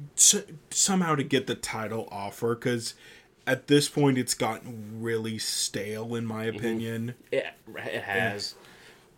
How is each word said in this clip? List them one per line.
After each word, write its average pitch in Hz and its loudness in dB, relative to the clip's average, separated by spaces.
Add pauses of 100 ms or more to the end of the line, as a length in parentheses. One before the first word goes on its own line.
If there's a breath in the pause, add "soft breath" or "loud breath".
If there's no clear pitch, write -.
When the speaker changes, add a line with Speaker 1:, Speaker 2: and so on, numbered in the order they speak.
(160)
Speaker 1:
s-, - 6 (280)
somehow 185 2
to 139 2
get 127 2
the 123 -2
title 110 -6
off 101 -8
her, 117 0
'cause 120 -2 (520 loud breath)
at 131 0
this 143 8
point, 139 4
it's 123 0
gotten 110 -4
really 113 -2
stale, 110 -4
in 117 -2
my 110 -4
Speaker 2:
Mm-hmm. 113 -2
Speaker 1:
opinion. 113 -2 (160)
Speaker 2:
It, 135 0 (300)
it 110 -6
has. 98 -2 (640 soft breath)